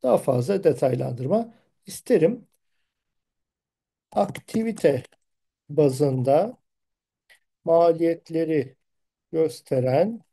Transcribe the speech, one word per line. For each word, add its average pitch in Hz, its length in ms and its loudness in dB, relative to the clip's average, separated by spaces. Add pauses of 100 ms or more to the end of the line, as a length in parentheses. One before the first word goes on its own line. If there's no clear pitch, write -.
Daha 123 140 4
fazla 143 460 -2
detaylandırma 131 880 -2 (320)
isterim. 202 640 0 (1600)
Aktivite 202 920 -2 (680)
bazında 139 880 0 (1080)
maliyetleri 165 1080 0 (560)
gösteren 160 880 -2 (120)